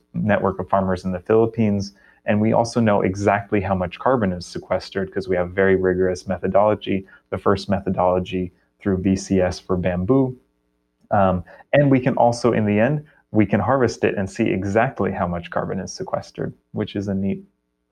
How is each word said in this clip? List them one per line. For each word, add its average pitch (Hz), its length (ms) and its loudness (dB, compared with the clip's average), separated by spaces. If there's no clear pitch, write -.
network 101 480 0
of 92 80 -8
farmers 95 360 0
in 92 80 -4
the 87 80 -6
Philippines, 110 760 2
and 104 120 2
we 110 120 2
also 113 280 0
know 101 220 2
exactly 101 580 0
how 95 140 -2
much 90 260 -4
carbon 117 320 0
is 87 120 -8
sequestered - 720 -6
'cause 95 140 -4
we 92 80 0
have 87 160 -2
very 95 240 4
rigorous 92 500 0
methodology, 98 800 0
the 98 80 -4
first 98 300 0
methodology 92 840 0
through 98 180 0
V 95 160 2
C 95 260 0
S 90 200 -2
for - 160 -4
bamboo. 92 600 0
Um, 95 320 2
and 143 160 4
we 135 120 4
can 131 160 0
also, 117 360 2
in 110 140 0
the 104 140 2
end, 147 240 0
we 107 160 4
can 104 140 0
harvest 117 420 0
it 101 140 0
and 95 120 -2
see 107 200 -2
exactly 98 640 0
how 95 160 -2
much 85 220 -6
carbon 95 280 -4
is 92 140 -8
sequestered, - 600 -8
which 107 240 -6
is 101 100 -4
a 101 80 -2
neat, 98 300 -4